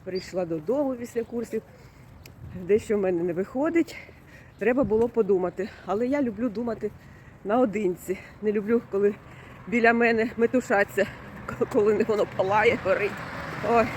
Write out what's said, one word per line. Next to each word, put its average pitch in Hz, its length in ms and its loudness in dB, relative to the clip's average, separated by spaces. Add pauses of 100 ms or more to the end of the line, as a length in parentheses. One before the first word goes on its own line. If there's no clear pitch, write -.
Прийшла 180 400 -4
додому 214 500 -2
після 233 300 -6
курсів. 226 380 -6 (1040)
Дещо 202 300 2
в 208 40 0
мене 180 220 0
не 180 100 -2
виходить. 285 640 -2 (640)
Треба 247 260 2
було 220 240 2
подумати. 190 600 0 (180)
Але 208 200 0
я 285 160 0
люблю 233 260 -2
думати 220 420 -6 (540)
наодинці. 196 720 0 (240)
Не 214 100 0
люблю, 220 380 2
коли 202 240 2 (520)
біля 226 260 4
мене 233 440 2
метушаться, 214 680 2 (400)
к-, - 260 -4
коли 214 220 4
не 208 100 2
воно 208 220 0 (100)
палає, 214 480 4
горить. 190 260 0 (600)
Ой. 233 160 4 (100)